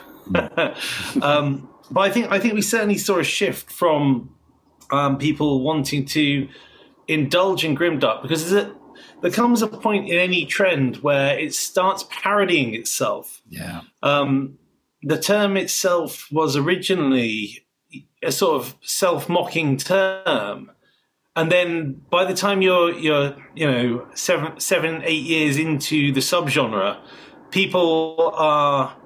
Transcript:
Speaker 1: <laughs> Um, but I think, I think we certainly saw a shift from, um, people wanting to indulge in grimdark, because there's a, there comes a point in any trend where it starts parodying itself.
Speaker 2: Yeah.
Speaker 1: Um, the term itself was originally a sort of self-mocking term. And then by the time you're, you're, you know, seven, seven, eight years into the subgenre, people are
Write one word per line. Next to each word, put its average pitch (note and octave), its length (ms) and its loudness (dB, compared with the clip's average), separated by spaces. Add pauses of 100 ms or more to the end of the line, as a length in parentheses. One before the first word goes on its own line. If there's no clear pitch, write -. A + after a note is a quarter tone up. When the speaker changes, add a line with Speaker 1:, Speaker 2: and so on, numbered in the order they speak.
(320)
Speaker 1:
<laughs> F3+ 40 2 (840)
Um, C#3+ 460 0 (220)
but F#3+ 120 2
I G3 80 2
think, A3 200 0
I G3 80 2
think G#3+ 160 -2
we G#3+ 80 0
certainly G#3 360 0
saw F#3+ 200 0
a D3+ 60 2
shift - 480 -4
from, C#3 600 2 (600)
um, C#3 260 2
people C#3+ 440 0
wanting D3 440 0
to C#3+ 420 0 (600)
indulge E3+ 560 0
in D#3 120 -2
grimdark, C#3 460 0
because D#3+ 260 -2
there's G3+ 180 2
a, - 60 -14 (500)
there F3+ 80 0
comes A#3 300 2
a A3+ 60 2
point G#3+ 420 -2
in E3+ 100 0
any F3+ 280 0
trend C#3+ 520 2
where C#3+ 400 2
it D3+ 160 -4
starts F#3+ 560 0
parodying F3 640 0
itself. - 760 -6
Speaker 2:
Yeah. - 340 -12 (200)
Speaker 1:
Um, C#3 560 0 (440)
the D3 180 -2
term G3+ 360 2
itself E3+ 760 -2
was C#3+ 260 0
originally C#3 1120 -2 (560)
a D#3+ 100 -2
sort D3 300 0
of - 200 -14
self-mocking E3 960 0
term. F3+ 920 -2 (640)
And D#3+ 140 0
then E3+ 600 0
by F3 140 4
the F#3 100 -2
time F#3+ 280 0
you're, F3+ 300 4
you're, D3 440 0 (180)
you D#3 160 0
know, A#2+ 440 0
seven, D#3+ 460 -2
seven, E3 440 -2
eight D#3+ 200 -2
years D#3 340 2
into D3+ 540 0
the C3 80 0
subgenre, B2+ 760 0 (520)
people E3 840 2
are D3 720 2